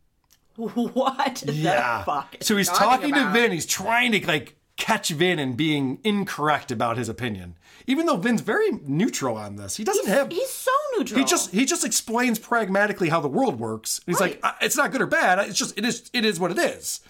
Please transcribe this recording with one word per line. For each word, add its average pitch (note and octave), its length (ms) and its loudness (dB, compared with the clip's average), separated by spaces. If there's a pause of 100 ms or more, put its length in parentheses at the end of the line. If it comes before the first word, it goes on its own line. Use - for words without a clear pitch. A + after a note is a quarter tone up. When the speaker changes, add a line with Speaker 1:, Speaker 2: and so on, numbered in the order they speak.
(580)
Speaker 1:
What B3+ 800 -2 (100)
the C#3+ 80 -2
Speaker 2:
Yeah. B2 500 0
Speaker 1:
fuck C#3+ 360 -4
is - 80 -4
Speaker 2:
So G#3 100 4
he's F3+ 120 2
Speaker 1:
he F3+ 60 0
talking C4 360 4
Speaker 2:
talking - 40 2
to C#4+ 60 4
Speaker 1:
about? G3 120 0
Speaker 2:
Vin. A#3 180 4
He's E3+ 140 -4
trying A#3 480 0
to, F#3+ 120 2
like, D#3 300 -2 (220)
catch - 320 -2
Vin E3+ 300 2
and C3 180 -2
being C#3+ 460 0
incorrect E3+ 680 0
about A#2 260 0
his A#2 120 -4
opinion, G2+ 480 -6 (300)
even C#4+ 180 2
though D4 120 2
Vin's A#3 240 2
very G4+ 300 0 (140)
neutral C#3 520 0
on G2+ 180 -12
this. G2+ 220 -10
He G#3+ 60 -8
doesn't G4+ 220 0
Speaker 1:
He's, A#3 80 2
Speaker 2:
have C#4 180 2
Speaker 1:
he's A#4+ 180 -2
so - 220 -2 (260)
neutral. B3+ 220 0
Speaker 2:
He C4+ 60 4
just, - 260 0
he A3 140 2
just E4+ 200 -2
explains A#3 540 0
pragmatically G3+ 680 0
how E3 120 2
the D3 80 0
world F3+ 300 0
works. A2 460 -6
He's F#3 140 0
Speaker 1:
Right. F3+ 120 2
Speaker 2:
like, - 120 -12
"Uh, - 80 0 (100)
it's A#3 160 0
not C4+ 140 0
good B3 100 0
or E3+ 60 0
bad. G#3 400 4
It's G3+ 100 -6
just, - 200 -4
it G#3 80 -2
is, - 280 -4
it A#3+ 120 2
is G3 160 0
what E3+ 100 0
it - 60 -6
is." - 420 -2 (100)